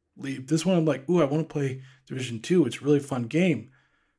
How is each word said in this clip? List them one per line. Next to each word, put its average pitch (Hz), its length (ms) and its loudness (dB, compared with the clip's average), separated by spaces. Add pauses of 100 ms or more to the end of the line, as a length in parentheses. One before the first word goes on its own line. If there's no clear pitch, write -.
(160)
leave." 131 320 -10
This 160 180 0
one, 185 100 4
I'm 165 80 4
like, 131 240 -2
"Ooh, 175 140 4
I - 20 4
wanna 151 200 0
play 135 380 -4 (240)
Division 117 340 -8
two. 170 260 4
It's 117 160 -8
a - 20 -10
really 143 160 4
fun 123 280 -6
game." 151 420 0 (480)